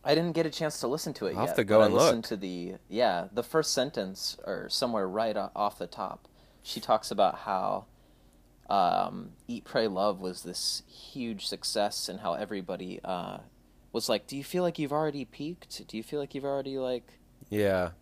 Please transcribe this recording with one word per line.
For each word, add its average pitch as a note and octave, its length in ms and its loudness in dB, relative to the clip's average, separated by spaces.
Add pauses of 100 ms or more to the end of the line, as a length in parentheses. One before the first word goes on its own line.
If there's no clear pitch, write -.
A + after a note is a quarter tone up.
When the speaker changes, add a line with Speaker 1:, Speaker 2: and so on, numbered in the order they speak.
Speaker 1:
I D3 120 6
didn't E3+ 180 2
get D#3+ 120 2
a D#3 40 0
chance D3+ 300 -4
to B2 80 -2
listen D3+ 280 -2
to G2 120 -4
it D#2+ 60 -2
Speaker 2:
I'll F#2 80 -4
have B2 80 0
Speaker 1:
yet, - 80 0
Speaker 2:
to A#2+ 60 4
go G#2+ 160 8
Speaker 1:
but G#2+ 60 10
Speaker 2:
and G#2 80 4
Speaker 1:
I G2+ 40 6
listened C#3 260 8
Speaker 2:
look. - 60 -8
Speaker 1:
to A2 80 -2
the, F#2 360 -6 (160)
yeah, F#2+ 420 2
the A#2 120 -2
first - 300 0
sentence A2+ 720 -2
or G2+ 240 -6
somewhere A2+ 380 0
right G#2+ 300 0
o-, G2 180 -4
off G#2 220 0
the F2+ 100 -6
top. - 400 -8 (360)
She - 160 -8
talks - 320 0
about G2+ 280 4
how, G2 460 0 (840)
um, F#2 600 2 (160)
Eat, A#2+ 160 -8
Pray, A2+ 240 0
Love G2 340 2
was F#2 220 -6
this - 440 -4
huge A#2 600 -8
success - 600 -2
and F#2 120 -8
how F2+ 120 0
everybody, F#2 720 -6
uh, F#2 360 -4 (520)
was A#2 180 -2
like, G#2+ 180 0
"Do C#3 100 -8
you C#3 60 -8
feel F3+ 200 -2
like E3+ 160 0
you've C#3+ 140 -2
already D3 320 -2
peaked? - 640 -12
Do G#2+ 100 -8
you A2+ 60 -6
feel D3 160 -6
like C#3+ 140 -8
you've C#3 120 -6
already, C3+ 320 -2
like, B2+ 420 -4 (300)
Speaker 2:
Yeah. F#2+ 420 2 (100)